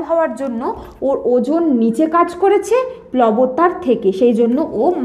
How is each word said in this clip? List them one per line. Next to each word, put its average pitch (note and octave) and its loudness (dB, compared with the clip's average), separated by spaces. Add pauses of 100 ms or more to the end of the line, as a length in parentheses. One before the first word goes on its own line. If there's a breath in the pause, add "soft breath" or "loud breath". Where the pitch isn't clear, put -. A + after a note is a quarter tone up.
হওয়ার D#4+ 0 (100)
জন্য A#3+ -6 (460 loud breath)
ওর C#4 0 (160)
ওজন C#4+ 2 (180)
নিচে A3+ 2 (100)
কাজ E4+ 2 (120)
করেছে G4+ 2 (380 loud breath)
প্লবতার B3+ 2 (140)
থেকে, F#3+ 0 (100)
সেই A#3+ 4
জন্য A#3+ 2 (240)
ও - 0 (220)